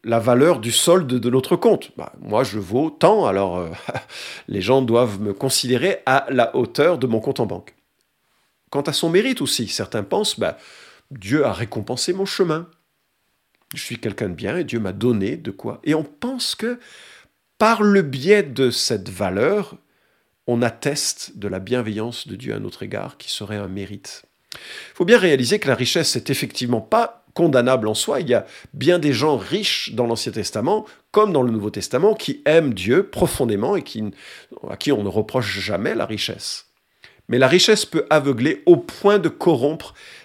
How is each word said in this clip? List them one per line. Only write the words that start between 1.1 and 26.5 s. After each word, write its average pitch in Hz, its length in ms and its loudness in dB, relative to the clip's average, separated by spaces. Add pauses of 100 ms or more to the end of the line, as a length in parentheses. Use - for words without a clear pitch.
notre 131 260 2
compte. 190 400 2
Bah, - 260 -14
moi, 104 200 -2
je 107 160 -4
vaux 107 300 -2
tant, 180 380 4
alors, 95 320 0
euh, 85 120 -6 (380)
<laughs> - 400 -16
les 101 140 -4
gens 127 180 4
doivent 117 400 2
me 104 140 -4
considérer 131 720 0
à 131 240 2
la 127 260 2
hauteur 147 400 2
de 131 100 -2
mon 113 140 0
compte - 180 -4
en 127 60 0
banque. 90 300 -8 (960)
Quant 139 100 -2
à 143 140 -4
son 165 160 0
mérite 214 320 2
aussi, 123 260 -2
certains 107 340 -6
pensent, 151 380 -2
bah, 82 180 -2 (520)
Dieu 127 340 0
a 113 80 0
récompensé 110 640 -6
mon 196 100 -2
chemin. 175 420 -2 (1080)
Je - 80 -12
suis 117 160 -10
quelqu'un 104 320 -6
de 87 40 -8
bien 104 220 -6
et 175 80 -2
Dieu 117 160 -4
m'a 95 120 -4
donné 110 440 0
de - 140 -10
quoi. 113 340 -12
Et 151 100 0
on 156 100 -2
pense 247 500 -8
que 247 260 -6 (760)
par 214 240 4
le 202 180 6
biais 160 420 2
de 131 280 0
cette 98 400 -4
valeur, 104 680 -2 (680)
on 120 160 0
atteste - 720 -4
de 104 100 -10
la 95 120 -4
bienveillance 110 680 -6
de 101 100 -12
Dieu 113 180 -8
à 104 40 -6
notre 104 260 -10
égard, 101 340 -10
qui - 120 -14
serait 104 260 -8
un 101 120 -8
mérite. 98 560 -12 (300)
Il - 400 -18
faut 180 100 0
bien 226 140 8
réaliser 151 400 4
que 214 100 -2
la 131 60 4
richesse, - 360 0
c'est - 200 -4
effectivement 120 500 -2